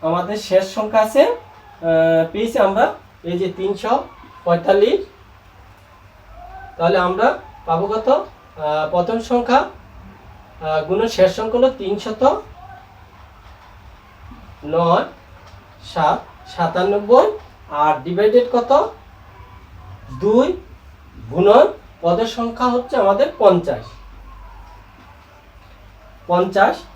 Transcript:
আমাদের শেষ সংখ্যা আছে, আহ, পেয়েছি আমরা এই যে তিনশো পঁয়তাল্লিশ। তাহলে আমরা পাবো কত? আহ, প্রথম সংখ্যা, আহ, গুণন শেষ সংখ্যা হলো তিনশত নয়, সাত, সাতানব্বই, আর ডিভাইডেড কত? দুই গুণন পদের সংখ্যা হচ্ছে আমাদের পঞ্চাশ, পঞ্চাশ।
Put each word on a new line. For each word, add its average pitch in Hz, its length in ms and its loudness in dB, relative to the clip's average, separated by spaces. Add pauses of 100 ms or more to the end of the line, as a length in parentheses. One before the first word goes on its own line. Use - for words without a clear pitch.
আমাদের 175 340 -2 (120)
শেষ 190 160 2 (100)
সংখ্যা 214 260 0
আছে, 220 260 2
আহ, 165 960 -2 (100)
পেয়েছি 226 260 -4
আমরা 202 260 2 (400)
এই 170 140 -6
যে 185 100 -2 (100)
তিনশো 202 340 -4 (520)
পঁয়তাল্লিশ। 202 560 2 (1800)
তাহলে 175 220 0
আমরা 185 280 0 (400)
পাবো 170 200 -2
কত? 220 220 -4
আহ, 156 840 -4
প্রথম 180 300 -2
সংখ্যা, 240 400 0
আহ, - 1300 -10
গুণন 214 200 0
শেষ 185 280 2
সংখ্যা 220 220 -4
হলো 254 120 4
তিনশত 208 520 -6 (2500)
নয়, 165 400 2 (880)
সাত, - 260 0 (300)
সাতানব্বই, 202 800 2 (440)
আর - 220 0 (120)
ডিভাইডেড 214 480 2
কত? 233 180 -2 (1500)
দুই 220 260 4 (840)
গুণন 196 360 6 (340)
পদের 175 260 0
সংখ্যা 233 400 -4
হচ্ছে 247 300 -2
আমাদের 202 320 2 (100)
পঞ্চাশ, 175 460 2 (2500)
পঞ্চাশ। 190 480 2 (220)